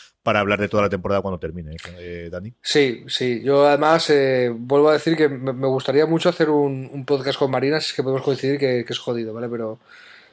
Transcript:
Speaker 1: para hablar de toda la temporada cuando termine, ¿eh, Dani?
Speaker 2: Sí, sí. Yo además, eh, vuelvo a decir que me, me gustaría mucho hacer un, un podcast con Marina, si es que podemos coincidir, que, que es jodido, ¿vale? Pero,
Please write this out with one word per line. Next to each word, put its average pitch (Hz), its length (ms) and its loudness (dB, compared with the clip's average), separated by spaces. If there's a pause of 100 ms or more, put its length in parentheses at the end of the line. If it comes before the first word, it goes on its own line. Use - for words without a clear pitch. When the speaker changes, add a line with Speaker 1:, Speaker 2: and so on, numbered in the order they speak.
(220)
Speaker 1:
para 107 180 2
hablar 101 180 2
de 101 100 0
toda 104 140 0
la 101 60 2
temporada 98 340 -2
cuando 95 160 -6
termine, 80 380 -10 (220)
¿eh, 87 320 -12
Dani? 92 300 -12
Speaker 2:
Sí, 135 460 0
sí. 123 360 -2
Yo 139 240 4
además, 151 440 4
eh, 131 440 4
vuelvo 135 340 4
a 151 60 6
decir 160 220 0
que 156 120 4
me, 131 240 -6
me 131 140 -4
gustaría 135 400 2
mucho 165 220 2
hacer 170 220 2
un, 139 420 0
un 139 120 -10
podcast 135 340 -2
con 135 120 2
Marina, 135 300 0
si - 100 -6
es - 40 -8
que 143 80 -4
podemos 131 200 -2
coincidir, 139 360 0
que, 127 260 0
que - 80 -8
es 120 60 -6
jodido, 117 340 -6
¿vale? 117 160 -8
Pero, 113 300 -6 (540)